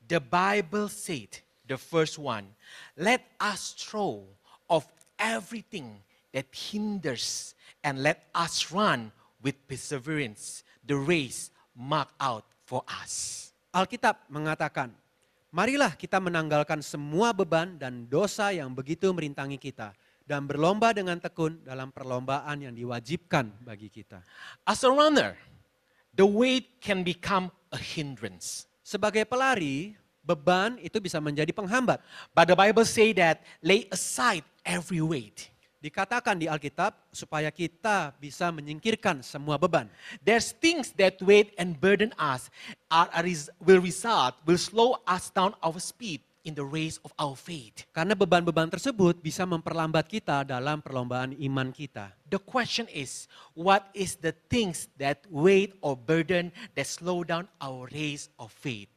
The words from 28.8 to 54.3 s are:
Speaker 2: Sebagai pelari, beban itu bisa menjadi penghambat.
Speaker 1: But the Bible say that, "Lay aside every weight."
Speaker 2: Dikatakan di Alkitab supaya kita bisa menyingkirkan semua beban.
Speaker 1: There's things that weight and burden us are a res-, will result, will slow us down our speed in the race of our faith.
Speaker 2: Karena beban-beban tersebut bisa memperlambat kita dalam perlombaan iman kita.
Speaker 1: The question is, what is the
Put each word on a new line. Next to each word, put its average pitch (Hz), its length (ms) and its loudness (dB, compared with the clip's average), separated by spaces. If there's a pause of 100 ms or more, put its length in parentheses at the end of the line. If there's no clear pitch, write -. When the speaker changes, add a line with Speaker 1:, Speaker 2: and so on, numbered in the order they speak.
Speaker 2:
Sebagai 208 400 0
pelari, 208 720 0 (240)
beban 180 560 2
itu 175 240 -6
bisa 185 160 -6
menjadi 151 400 -2
penghambat. 208 480 0 (320)
Speaker 1:
But 170 160 8
the - 0 -
Bible 202 320 6
say 220 320 4
that, 165 240 4 (240)
"Lay 196 240 4
aside 202 560 -2 (160)
every 175 400 -4
weight." 151 480 -4 (320)
Speaker 2:
Dikatakan 202 560 -2
di 160 160 -2
Alkitab 156 400 -2 (160)
supaya 156 400 -4
kita 170 720 -2
bisa 160 320 -4
menyingkirkan 156 720 -4
semua 147 320 -4
beban. 151 320 2 (320)
Speaker 1:
There's 220 320 2
things 330 480 0
that 190 240 6
weight 208 320 8
and 175 240 -4
burden 196 400 4
us 139 320 -2 (400)
are 170 240 6
a 170 80 2
res-, 165 320 -4
will 180 240 8
result, 175 640 0
will 170 160 6
slow 233 480 2
us 180 240 -2
down 196 320 2
our 165 160 -2
speed 180 400 -10 (240)
in 160 80 -10
the 147 100 -8
race 156 400 -6
of 147 140 -18
our 147 160 -4
faith. 131 580 -16
Speaker 2:
Karena 170 220 0
beban-beban 175 560 4
tersebut 190 500 2
bisa 160 240 -4
memperlambat 160 600 -2
kita 151 400 -2
dalam 135 340 -4
perlombaan 127 560 -4
iman 135 380 -2
kita. 113 400 -14 (160)
Speaker 1:
The 196 100 -2
question 233 500 -2
is, - 380 -10 (260)
what 196 380 2
is 190 240 -4
the 160 220 -4 (100)